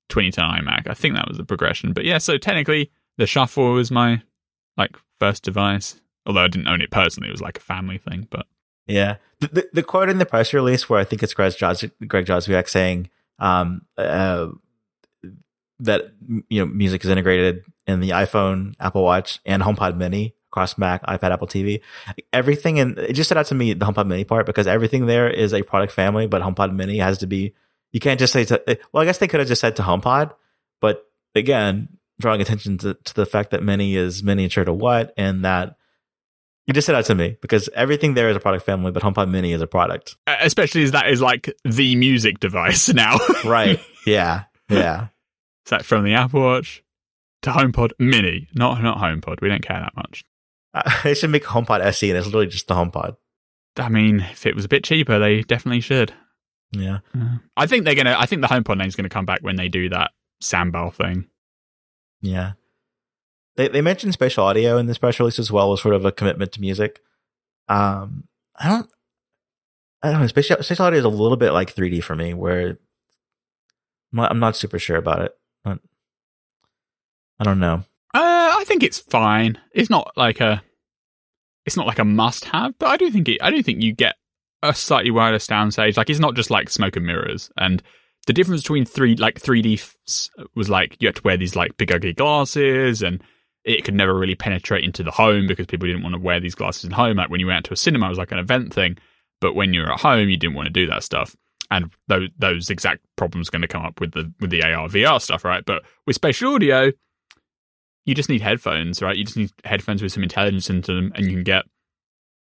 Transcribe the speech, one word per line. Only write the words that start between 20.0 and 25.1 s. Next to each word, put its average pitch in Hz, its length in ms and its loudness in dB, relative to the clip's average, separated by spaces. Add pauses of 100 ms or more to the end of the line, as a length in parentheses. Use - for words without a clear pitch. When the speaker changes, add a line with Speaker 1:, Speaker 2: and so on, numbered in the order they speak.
Speaker 2:
across 95 260 -2
Mac, 90 260 -2
iPad, 92 280 -2
Apple 90 160 -4
T 98 160 -2
V. 104 160 -2 (520)
Everything 147 440 2
in, 127 220 2
it 123 160 -4
just 156 140 0
stood 170 100 2
out 147 80 2
to 143 80 -2
me, 120 180 2
the 98 140 0
HomePod 104 200 0
Mini 95 180 -2
part, 113 220 0
because 101 200 0
everything 113 400 2
there 117 220 2